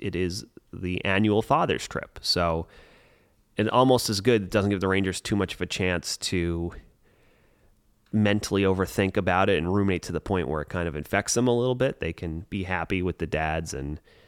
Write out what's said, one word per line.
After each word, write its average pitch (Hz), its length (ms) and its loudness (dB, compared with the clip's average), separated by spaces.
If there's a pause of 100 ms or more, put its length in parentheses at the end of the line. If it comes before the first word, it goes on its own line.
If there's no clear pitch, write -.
it 90 160 -6
is 90 280 -2 (280)
the 90 320 -6
annual 104 360 2
father's 135 460 0
trip. - 340 -10
So 85 460 0 (920)
it 107 120 2
almost 127 420 4
is 101 100 -2
good. 110 220 4
It 90 80 -8
doesn't 101 200 2
give 98 100 0
the 95 80 0
Rangers 95 320 0
too - 160 -2
much 95 180 -2
of - 60 -10
a 92 60 -4
chance 90 500 -2
to 85 560 -2 (1400)
mentally 104 500 2
overthink 95 540 2
about 95 320 2
it 95 100 4
and 87 140 0
ruminate 98 300 2
to - 100 -8
the 82 80 -4
point 90 280 0
where 76 140 -2
it - 60 -12
kind 85 200 -4
of 71 80 -6
infects 98 380 -2
them 123 120 4
a 120 100 4
little 123 200 0
bit. 131 240 0
They - 120 -2
can 82 280 -6 (100)
be 95 140 -4
happy 90 380 -2
with 90 160 -2
the 82 80 -4
dads 78 460 -2
and, 71 280 -6 (280)